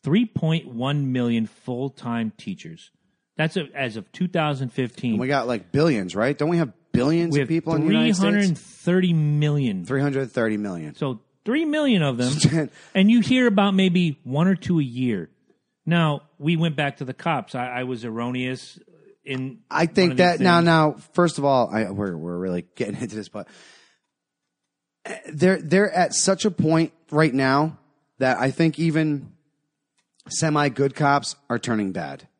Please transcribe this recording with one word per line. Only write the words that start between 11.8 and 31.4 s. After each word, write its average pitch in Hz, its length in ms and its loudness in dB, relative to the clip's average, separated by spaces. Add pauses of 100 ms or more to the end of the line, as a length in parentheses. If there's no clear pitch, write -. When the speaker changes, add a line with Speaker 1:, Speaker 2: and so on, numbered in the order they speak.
Speaker 1:
of 139 140 0
them, 143 540 0 (120)
Speaker 2:
<laughs> - 120 -20
Speaker 1:
and 190 160 4
you 240 100 6
hear 254 280 2
about 202 260 2
maybe 180 480 2
one 143 240 0
or 190 80 4
two 170 240 0
a 147 60 2
year. 120 460 -4 (540)
Now, 156 380 0 (160)
we 160 180 0
went 160 200 0
back 143 220 -4
to 143 60 -8
the 131 100 -10
cops. 139 420 -4
I, 123 100 -6
I 127 180 -6
was 123 200 -8
erroneous 123 760 -6 (460)
in 131 340 -8 (100)
Speaker 2:
I 165 180 0
think 160 100 -4
Speaker 1:
one 180 160 4
of 156 60 -2
these 175 200 4
Speaker 2:
that - 60 -6
now, 175 140 6
Speaker 1:
things. 170 80 4
Speaker 2:
now, 160 260 4 (220)
first 175 240 2
of 139 60 -2
all, 131 300 2
I, 107 160 -2
we're, 98 260 -4
we're 87 220 -8
really 90 280 -4 (100)
getting 104 200 -4
<laughs> - 40 -12
into 107 160 -8
this, 104 140 -10
but 104 180 -12 (1800)
they're, 175 300 2
they're 185 320 2
at 170 220 0
such - 300 0
a 214 60 2
point 160 420 2 (180)
right 151 220 2
now 135 460 0 (400)
that 131 200 2
I 131 120 2
think 160 280 0
even 156 540 0 (960)
semi-good 143 680 0
cops 143 420 0 (140)